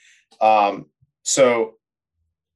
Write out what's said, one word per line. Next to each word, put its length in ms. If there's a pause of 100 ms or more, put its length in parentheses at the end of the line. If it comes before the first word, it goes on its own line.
(420)
Um, 460 (360)
so, 520 (800)